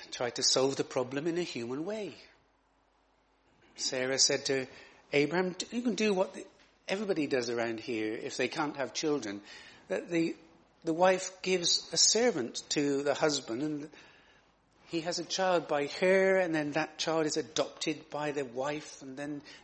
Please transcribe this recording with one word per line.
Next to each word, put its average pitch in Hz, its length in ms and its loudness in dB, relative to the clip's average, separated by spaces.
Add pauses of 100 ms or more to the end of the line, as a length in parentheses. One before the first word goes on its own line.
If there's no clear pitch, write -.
(100)
tried 120 260 -4
to 131 60 -4
solve 135 340 4
the 143 80 0
problem 131 420 -4
in 165 100 0
a 180 60 0
human 127 420 -6
way. 202 300 -6 (1600)
Sarah 131 420 -2
said 135 280 2
to 135 200 0 (460)
Abraham, 170 420 2 (160)
"You 233 120 -4
can 233 120 0
do 214 200 2
what 185 180 0
the, - 140 -12 (420)
everybody 190 380 0
does 123 240 0
around 117 300 -2
here 110 340 -2
if - 220 -6
they 127 120 0
can't 151 280 -4
have 131 180 -4
children, 113 480 -2 (460)
that 202 200 -4
the, 165 280 0 (480)
the 165 100 0
wife 180 480 2
gives 180 500 0
a 165 40 -6
servant 208 760 4
to 143 320 2
the 143 120 2
husband, 135 480 0
and 151 280 -4 (1000)
he 165 120 -4
has 170 180 -4
a 170 60 -4
child 180 440 2
by 143 180 2 (140)
her, 190 380 6
and 175 160 2
then 147 180 0
that 156 260 -2
child 160 280 2
is 151 100 -2
adopted 147 760 -4
by 147 200 -4
the 143 140 -2
wife, 139 580 -6
and 131 140 -14
then 143 260 -8 (220)